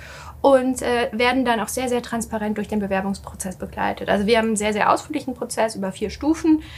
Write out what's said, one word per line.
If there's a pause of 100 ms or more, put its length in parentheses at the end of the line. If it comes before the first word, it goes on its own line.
(420)
und,
äh,
werden
dann
auch
sehr,
sehr
transparent
durch
den
Bewerbungsprozess
begleitet.
Also
wir
haben
einen
sehr,
sehr
ausführlichen
Prozess
über
vier
Stufen, (160)